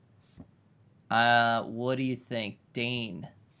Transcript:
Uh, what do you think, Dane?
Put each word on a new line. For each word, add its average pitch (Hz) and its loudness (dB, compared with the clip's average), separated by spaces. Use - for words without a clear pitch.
Uh, 117 4
what 123 -4
do 135 -2
you 127 -2
think, 113 -8
Dane? 117 -6